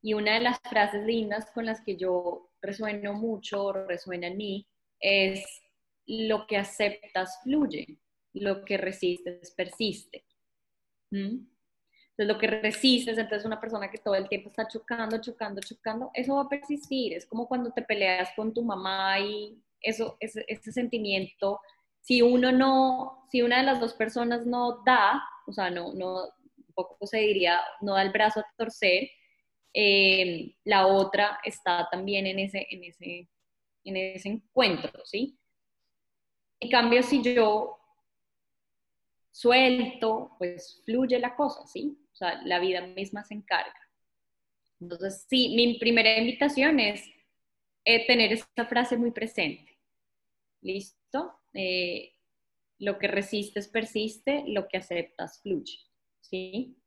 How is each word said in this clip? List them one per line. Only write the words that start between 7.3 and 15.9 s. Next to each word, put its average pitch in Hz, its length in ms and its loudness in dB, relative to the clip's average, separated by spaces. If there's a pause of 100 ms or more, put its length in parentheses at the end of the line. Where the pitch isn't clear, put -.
fluye, 262 560 -2 (340)
lo 196 320 -2
que 196 120 -4
resistes 180 760 -4
persiste". - 720 -6 (840)
¿Mm? 202 360 -6 (760)
Entonces, 208 140 0
lo 202 40 -8
que 220 100 -2
resistes, 220 680 2
entonces 214 280 -4
una 220 140 -6
persona 214 300 -6
que - 80 -16
todo 202 160 -2
el 190 140 -2
tiempo 202 220 -6
está 220 180 -6
chocando, 226 520 -6
chocando, 214 420 -10
chocando, 220 520 -8